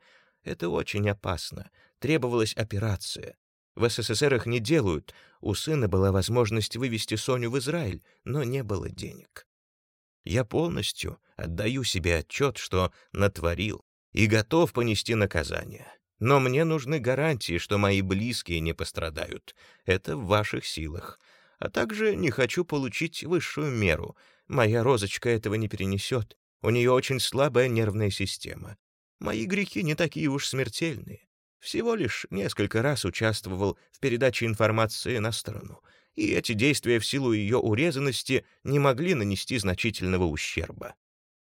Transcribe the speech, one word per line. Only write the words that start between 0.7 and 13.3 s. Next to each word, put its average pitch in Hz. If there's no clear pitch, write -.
опасно. 95
Требовалась 120
операция. -
В 113
С 113
С 113
С 104
Р 139
их 107
не 120
делают. 110
У 104
сына 143
была 95
возможность 107
вывезти 113
Соню 120
в 127
Израиль, 131
но 139
не 131
было 104
денег. -
Я 120
полностью -
отдаю 107
себе 85
отчёт, 127
что 92
натворил, 92